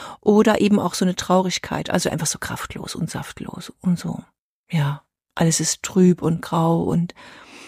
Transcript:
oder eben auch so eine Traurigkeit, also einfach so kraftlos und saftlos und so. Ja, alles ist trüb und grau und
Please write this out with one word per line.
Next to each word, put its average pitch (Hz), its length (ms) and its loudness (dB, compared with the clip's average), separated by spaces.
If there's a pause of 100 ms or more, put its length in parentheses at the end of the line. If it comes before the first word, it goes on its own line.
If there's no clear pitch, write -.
(220)
oder 214 400 4
eben 202 180 4
auch - 160 -2
so 196 100 0
eine 185 100 0
Traurigkeit, - 760 -2
also - 180 0
einfach 160 180 -4
so - 120 -6
kraftlos - 560 -10
und - 160 -6
saftlos - 600 -12 (100)
und 175 180 0
so. - 240 -8 (480)
Ja, 147 320 0 (320)
alles 165 240 2
ist - 240 -4
trüb 180 400 4
und 165 180 0
grau 165 420 0
und 175 300 0 (540)